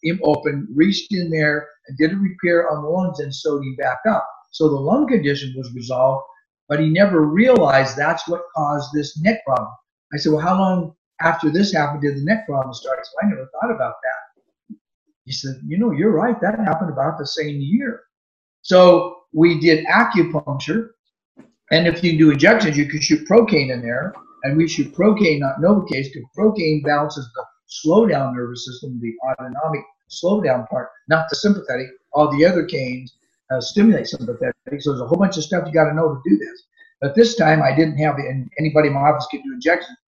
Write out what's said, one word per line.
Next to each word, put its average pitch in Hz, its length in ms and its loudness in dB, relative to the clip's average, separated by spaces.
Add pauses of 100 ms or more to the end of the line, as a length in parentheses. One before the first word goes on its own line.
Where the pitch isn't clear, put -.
him 165 200 -2
open, 143 520 0
reached 190 400 0
in 175 160 -4
there, 151 360 -2 (220)
and 135 80 -14
did 156 160 2
a 196 40 -4
repair 175 540 0
on 151 120 -4
the 147 80 -6
lungs 180 300 -2
and 139 140 -8
sewed 143 300 -4
him 131 120 -8
back 131 300 -4
up. 208 220 -2 (220)
So 156 180 0
the 143 60 0
lung 190 340 0
condition 143 480 -2
was 123 160 -12
resolved, 127 540 -2 (420)
but 147 120 0
he 156 100 2
never 180 320 4
realized 151 720 4
that's 151 320 -2
what 170 140 -6 (120)
caused 147 380 -4
this 147 300 -6
neck 214 240 0
problem. 127 260 -2 (400)
I 147 60 -6
said, 156 140 0
"Well, 151 100 0
how 185 160 0
long 185 360 0 (280)
after 165 260 0
this 185 240 0
happened 143 300 -2
did 143 140 -2
the 139 80 -6
neck 220 220 0
problem 131 280 -6
start?" 131 320 -8
So - 60 -20 (100)
I 202 80 0
never 131 220 -8
thought 240 220 -6
about - 280 -6
that. - 760 -12 (480)
He 131 80 -12
said, 131 320 -10
"You 151 140 -6
know, 226 140 0
you're 180 200 2
right. 208 280 0
That 208 180 -2
happened 190 320 -2
about 143 280 -4
the 147 80 -10
same 147 340 -6
year." 202 420 -2 (600)
So 180 540 6 (160)
we 165 280 4
did 160 260 2
acupuncture, 170 1040 0 (800)
and 165 160 4
if 170 180 -2
you 160 140 2
do 156 120 8
injections, 160 460 4
you 143 100 0
can 147 140 -6
shoot - 260 0
procaine 185 440 4
in 123 100 -4
there, 123 320 -6 (300)
and 139 140 0
we 165 100 4
shoot - 280 -4
procaine, 190 460 2
not 135 200 -4
Novocaine, 165 520 2
'cause - 120 -14 (100)
procaine 180 480 0
balances 147 520 -2
the - 100 -12 (240)
slowdown 156 680 2
nervous 123 320 -8
system, 127 340 -12
the 113 140 -8 (140)
autonomic 139 540 -6 (260)
slowdown 165 600 -2
part, 123 200 -6 (200)
not 160 200 2
the - 80 -6
sympathetic. 151 500 -2 (260)
All 143 240 2
the 147 80 6
other 175 200 4
canes, 127 520 -8 (360)
uh, 131 80 -2
stimulate 202 480 4
sympathetic. 123 460 -6 (240)
So 143 120 -2
there's 127 120 -4
a 117 40 -6
whole 165 120 2
bunch 185 180 2
of 151 80 -6
stuff 175 220 -4
you 156 60 -10
gotta 151 220 2
know 156 200 0
to 131 140 -12
do - 100 6
this. - 260 -10 (360)
But 143 140 -4
this 226 220 4
time 156 260 4
I 135 140 2
didn't 156 220 2
have 151 180 0
an-, 131 320 -8 (100)
anybody 151 300 2
in 139 60 0
my 139 60 -2
office 147 300 2
could - 140 -10
do - 80 -10
injections 180 440 -2 (120)